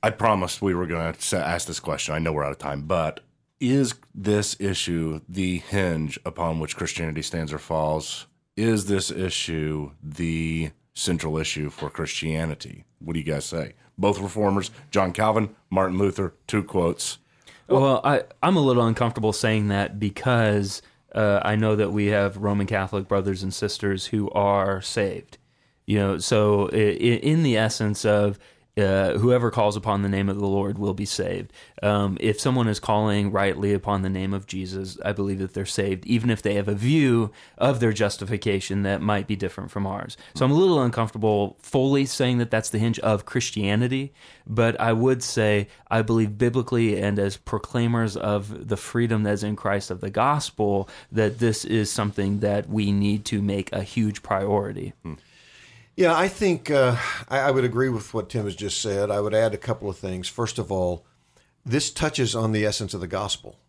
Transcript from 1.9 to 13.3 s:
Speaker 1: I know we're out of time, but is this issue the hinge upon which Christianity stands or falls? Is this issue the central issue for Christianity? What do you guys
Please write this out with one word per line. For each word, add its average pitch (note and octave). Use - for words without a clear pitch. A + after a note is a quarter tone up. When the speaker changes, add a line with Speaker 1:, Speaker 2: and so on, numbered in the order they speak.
Speaker 1:
I D#2
know D#2+
we're D2
out C#2+
of C#2
time, C#2+
but D#2+
is C3
this G#2
issue E2+
the F2+
hinge E2
upon E2
which D#2
Christianity D#2+
stands D#2+
or D2+
falls? D#2
Is G#2+
this F#2+
issue D#2
the D#2+
central D#2+
issue D#2
for -
Christianity? D#2
What D#2+
do D#2+
you D2
guys C#2+